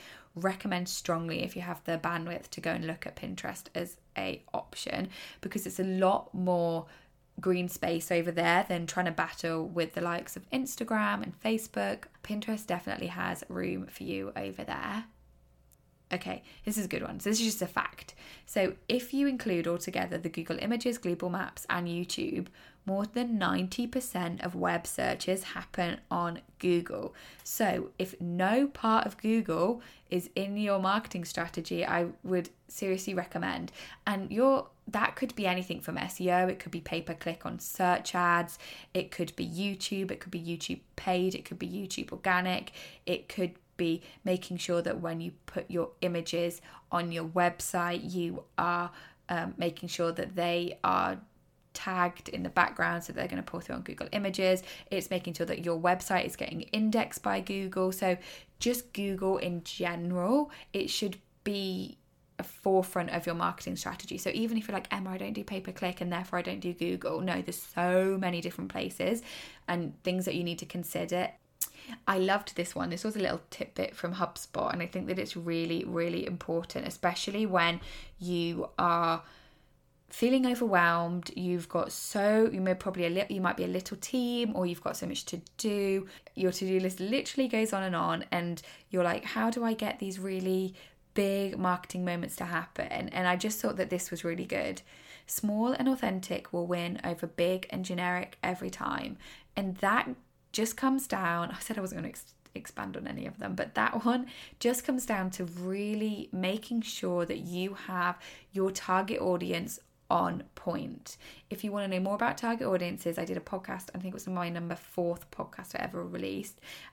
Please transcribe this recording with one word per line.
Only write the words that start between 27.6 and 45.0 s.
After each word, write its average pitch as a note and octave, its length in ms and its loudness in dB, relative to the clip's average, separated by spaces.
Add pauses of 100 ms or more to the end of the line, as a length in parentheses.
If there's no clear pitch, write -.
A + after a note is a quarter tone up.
if F#3 240 -4
no F#3 460 4
part A3+ 400 4
of G3+ 100 -8
Google A3 640 4 (300)
is F3+ 240 0
in G3 200 -2
your G#3 220 2
marketing F#3+ 480 2
strategy, E3+ 580 -2
I F3 260 2 (140)
would F3+ 260 2 (180)
seriously F#3+ 480 -2
recommend. F3 560 -2 (340)
And G3 260 0
your, C4 360 6 (200)
that - 280 2
could B3 200 -2
be G3+ 120 2
anything F3+ 340 0
from E3 160 -6
S - 240 -4
E F3+ 80 4
O, F3+ 180 6
it F#3 120 0
could - 120 -12
be E3+ 100 -4
pay-per-click E3 640 -6
on - 100 -6
search F3+ 560 2
ads, F3 460 4 (340)
it - 160 -2
could - 260 -4
be E3+ 120 -4
YouTube, F#3+ 640 -2
it - 80 -8
could - 120 -14
be F3 80 -4
YouTube E3+ 420 -6 (140)
paid, F#3 380 2
it - 100 -6
could F3+ 140 -12
be F3+ 100 -4
YouTube F#3 440 -6
organic, F#3 600 2 (360)
it - 200 -2
could F3+ 280 -2 (220)
be E3+ 240 2 (220)
making F#3 340 0
sure E3+ 240 2
that E3 180 -2
when E3 220 -4